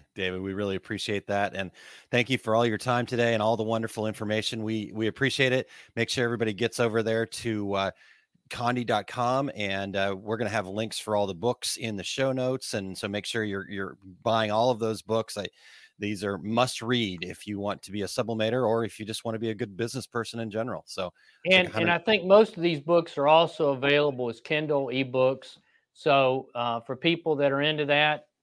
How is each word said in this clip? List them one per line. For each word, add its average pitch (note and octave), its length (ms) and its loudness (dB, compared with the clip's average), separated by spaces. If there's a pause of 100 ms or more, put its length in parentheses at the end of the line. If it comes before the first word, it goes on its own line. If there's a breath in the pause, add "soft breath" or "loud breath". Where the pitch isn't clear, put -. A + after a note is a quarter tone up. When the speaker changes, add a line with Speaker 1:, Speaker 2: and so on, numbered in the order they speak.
(160)
Speaker 1:
David. F#2 260 -2
We F#2+ 120 -6
really G2 240 -2
appreciate G2+ 500 -6
that. G2+ 260 0
And F#2+ 180 -6 (400 loud breath)
thank A#2+ 180 2
you B2+ 80 2
for A2 180 0
all A#2+ 100 6
your G#2+ 120 2
time B2 280 0
today A#2 280 2
and G#2+ 100 2
all A2+ 140 2
the A2 60 0
wonderful A2+ 440 -2
information. G#2+ 560 -4
We, G#2+ 300 -4
we A2 140 0
appreciate C3 440 2
it. B2+ 160 0 (300 loud breath)
Make A#2 120 0
sure B2+ 140 0
everybody A#2 300 0
gets A2 260 -2
over A2+ 240 2
there A2+ 220 0
to, G#2 480 -4
uh, G2 180 0 (580 soft breath)
condi A#2+ 360 -2
dot G#2+ 200 0
com, B2+ 500 0
and, G2 400 -2
uh, G2 220 0
we're G#2+ 200 -4
gonna A2 120 0
have G#2 180 -2
links G#2 300 -4
for G#2+ 180 -2
all G#2 120 2
the F#2+ 80 -6
books A#2 420 -2
in A2+ 200 -6
the G2 60 -8
show C3+ 280 -2
notes. C3 420 -2
And F#2+ 240 -6
so A2 120 -6
make G2+ 160 -4
sure A2 180 -2
you're, G2 260 -6
you're G2 280 -8 (260)
buying A2 280 2
all A#2 200 4
of A2 80 0
those A2 240 -2
books. A2 340 -2
I, G2 80 -6 (540 loud breath)
these G#2 240 -4
are G2+ 160 -2
must A2+ 420 0
read A2 420 -2
if F2+ 220 -10
you G2+ 140 -6
want G2+ 240 -4
to - 80 -14
be G2+ 120 -4
a F#2 40 -4
sublimator A2+ 580 0
or A2+ 200 2
if - 140 -10
you A2 60 -8
just G#2+ 200 -8
wanna A2+ 120 -4
be A2+ 140 -2
a - 20 -2
good G#2 240 -6
business A#2 300 -4
person A#2 320 -6
in A2+ 100 -6
general. G#2+ 380 -6
So F2+ 240 -6 (340 soft breath)
check F3+ 80 4
Speaker 2:
And, F3+ 140 6
Speaker 1:
out - 140 -8
Speaker 2:
and E3+ 80 2
Speaker 1:
Hunter- - 20 4
Speaker 2:
I E3+ 140 2
think G3+ 200 2
most G#3+ 320 8
of E3 60 -4
these E3+ 160 2
books E3+ 400 2
are C#3 80 4
also D#3+ 460 4
available C#3 560 2
as A#2 100 -10
Kindle D3+ 480 0
ebooks. C3 680 0 (360)
So, C3 600 4
uh, A#2+ 240 -2
for B2+ 160 -6
people E3 400 0
that C#3 160 2
are C#3 100 0
into D3+ 260 0
that, D3 400 2 (160)